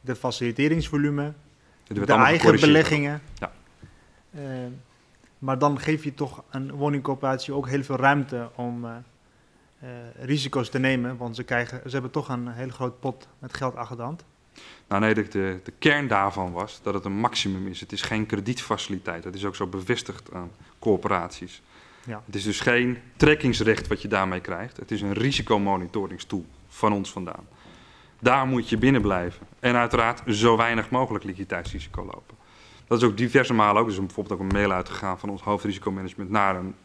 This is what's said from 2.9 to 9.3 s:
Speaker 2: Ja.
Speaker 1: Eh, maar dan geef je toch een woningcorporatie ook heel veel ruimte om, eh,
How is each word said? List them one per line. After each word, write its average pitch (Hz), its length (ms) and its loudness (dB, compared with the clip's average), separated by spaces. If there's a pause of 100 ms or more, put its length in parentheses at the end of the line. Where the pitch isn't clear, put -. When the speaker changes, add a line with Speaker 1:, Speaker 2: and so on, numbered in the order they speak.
Speaker 2:
Ja. - 180 -8 (800)
Speaker 1:
Eh, 151 100 -16 (1000)
maar 131 200 -4
dan 143 220 2
geef 156 240 -2
je 139 100 -6
toch 131 360 -6
een 135 220 -8
woningcorporatie 139 800 -2
ook 139 140 -4
heel 139 140 -2
veel 131 140 -4
ruimte 131 580 0
om, 120 300 -6
eh, 117 60 -10 (920)